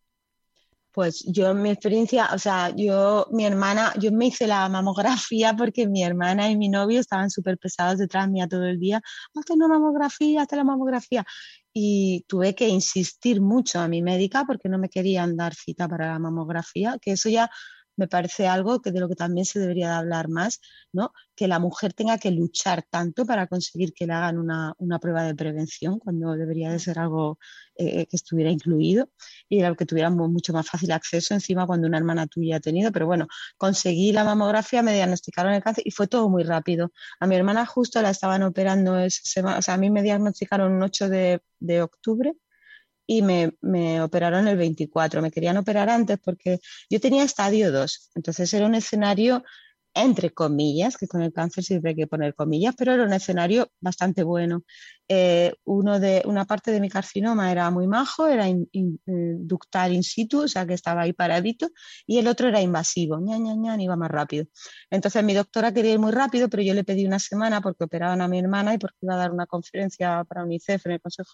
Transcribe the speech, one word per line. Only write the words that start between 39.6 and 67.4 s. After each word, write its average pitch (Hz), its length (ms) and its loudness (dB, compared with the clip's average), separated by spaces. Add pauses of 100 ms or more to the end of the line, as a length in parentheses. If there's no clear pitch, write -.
sea, 180 120 -2
a 185 40 0
mí 196 120 2
me 208 120 2
diagnosticaron 202 720 0
un 185 100 2
ocho 196 260 -2
de, 185 320 2 (200)
de 170 220 0
octubre 226 520 -2 (720)
y 226 160 2
me, 175 380 4
me 170 420 0
operaron 175 460 2
el 202 80 2
veinticuatro. 160 640 0
Me 160 80 -2
querían 170 260 0
operar 202 340 2
antes 208 280 2
porque 180 400 -2 (320)
yo 214 100 0
tenía 269 220 4
estadio 208 500 2
dos, - 420 -2
entonces 175 380 -4
era 208 140 2
un 226 80 4
escenario, 214 720 2 (500)
entre 185 400 2
comillas, 151 640 0
que 190 100 -6
con 170 140 -2
el 165 100 -2
cáncer 170 320 -4
siempre 165 260 -2
hay 156 60 -4
que 156 100 0
poner 151 280 -2
comillas, 156 420 0
pero 254 160 2
era 247 120 4
un 202 100 2
escenario 190 560 0 (100)
bastante 180 440 -2
bueno. 170 400 -2 (440)
Eh, 175 460 4 (100)
uno 202 360 0
de, 190 260 4
una 196 200 0
parte 214 260 -2
de 208 80 2
mi 196 100 -2
carcinoma 202 600 0
era 175 180 0
muy 180 160 0
majo, 262 400 0
era 226 220 4
in-, 180 240 0
in-, 180 340 -2
eh, 170 320 -2
ductal 180 560 -2
in 180 80 2
situ, 233 400 -2
o 294 60 0
sea 185 180 -4
que 180 80 -2
estaba 170 280 -2
ahí 170 120 0
paradito, 180 560 -2 (360)
y 226 120 2
el 226 100 2
otro 247 200 2
era 214 120 4
invasivo, 165 600 0
ña, 220 180 -4
ña, 220 160 -4
ña, 220 260 -4
iba 180 160 -2
más 165 140 -2
rápido. 151 360 -4 (440)
Entonces 196 340 0
mi 202 80 2
doctora 220 400 0
quería 220 200 2
ir 220 80 4
muy 220 120 2
rápido, 247 380 2
pero 208 120 -2
yo 190 120 2
le 196 100 0
pedí 196 220 0
una 190 140 0
semana 214 400 -2